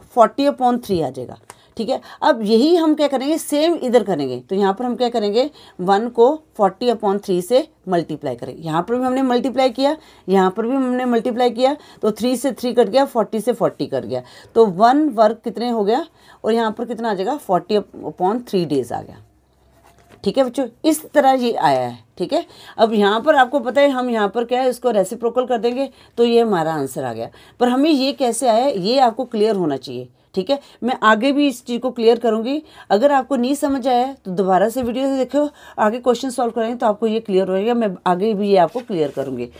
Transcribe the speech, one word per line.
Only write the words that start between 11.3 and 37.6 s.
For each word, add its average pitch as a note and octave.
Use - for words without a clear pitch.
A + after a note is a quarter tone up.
किया, B3+
तो G#3+
थ्री B3
से B3+
थ्री A#3+
कट A#3
गया, C4
फ़ोर्टी A3+
से A#3+
फ़ोर्टी D#3
कट B2+
गया, B2
तो A3+
वन A#3
वर्क A3+
कितने A#3
हो A3+
गया, B3+
और A3
यहाँ A3+
पर A#3+
कितना A3+
आ G#3
जाएगा, G3
forty G3
upon F#3+
three F3
days C3
आ -
गया, -
ठीक G3
है C4+
बच्चों। B3
इस D#4
तरह C4+
ये B3
आया C#3
है, A#2+
ठीक F3+
है। E4+
अब A3
यहाँ G#3
पर D4+
आपको C4
पता B3
है C#4+
हम B3+
यहाँ G#3+
पर A#3
क्या B3
है, C4
इसको B3
रेसिप्रोकल A#3
कर B3
देंगे, B3
तो A#3
ये A#3
हमारा E3+
आंसर C#3
आ A#2+
गया। A2+
पर B3
हमें C4+
ये C4+
कैसे B3
आया, A#3
ये A3+
आपको B3
क्लियर G#3+
होना D#3
चाहिए, B2+
ठीक F#3+
है। C#4
मैं B3
आगे A3
भी C#4+
इस B3
चीज़ A#3+
को B3+
क्लियर A3+
करूँगी। A#3
अगर B3+
आपको C4+
नहीं B3
समझ C#4
आया B3
है, C#4
तो F#3+
दोबारा F#3
से A#3+
वीडियो B3
से C4+
देखो, C#4
आगे A3
क्वेश्चन B3
सॉल्व A#3+
करेंगे A3+
तो B3
आपको G#3
ये A3
क्लियर F#3+
होएगा। G3